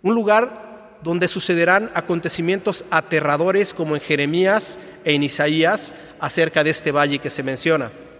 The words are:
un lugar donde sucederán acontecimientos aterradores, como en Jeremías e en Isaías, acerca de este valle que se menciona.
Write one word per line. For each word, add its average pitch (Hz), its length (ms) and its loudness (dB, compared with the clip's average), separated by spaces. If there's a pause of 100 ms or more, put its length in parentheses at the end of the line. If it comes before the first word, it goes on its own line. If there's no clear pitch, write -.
un 202 120 2
lugar 226 880 0
donde 170 260 0
sucederán 180 680 2
acontecimientos 170 960 -2
aterradores, 160 800 0
como 156 220 -4
en 139 60 -6
Jeremías 170 760 0 (260)
e 151 100 2
en 143 100 2
Isaías, 160 720 0 (240)
acerca 156 440 0
de 151 60 2
este 151 220 -2
valle 143 260 2
que 135 140 -6
se - 100 -6
menciona. 135 500 -2 (280)